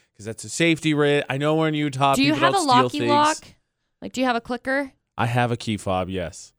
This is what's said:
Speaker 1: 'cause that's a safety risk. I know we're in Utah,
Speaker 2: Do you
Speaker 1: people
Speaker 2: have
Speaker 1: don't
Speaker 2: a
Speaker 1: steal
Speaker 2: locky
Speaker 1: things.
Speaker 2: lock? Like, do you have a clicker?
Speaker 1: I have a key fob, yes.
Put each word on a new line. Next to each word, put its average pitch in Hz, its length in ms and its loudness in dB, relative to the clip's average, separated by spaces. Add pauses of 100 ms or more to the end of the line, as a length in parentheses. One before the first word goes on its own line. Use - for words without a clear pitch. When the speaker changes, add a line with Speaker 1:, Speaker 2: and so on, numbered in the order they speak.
(160)
Speaker 1:
'cause 101 100 -18
that's 110 200 -12
a - 40 -14
safety 156 440 0
risk. 143 360 2
I 135 80 -4
know 151 180 0
we're 160 120 2
in 156 60 0
Utah, 139 420 0
Speaker 2:
Do 269 80 2
you 294 100 4
Speaker 1:
people 302 120 0
Speaker 2:
have 359 80 2
Speaker 1:
don't 392 80 2
Speaker 2:
a 285 100 0
Speaker 1:
steal 247 120 6
Speaker 2:
locky 277 160 -4
Speaker 1:
things. 285 100 0
Speaker 2:
lock? 302 280 2 (640)
Like, 202 120 -12
do 254 80 -2
you 262 60 2
have 233 100 0
a 233 40 -6
clicker? 269 520 -6 (240)
Speaker 1:
I 117 80 0
have 120 260 0
a 113 60 -4
key 107 180 -4
fob, 92 340 -2
yes. 90 500 -8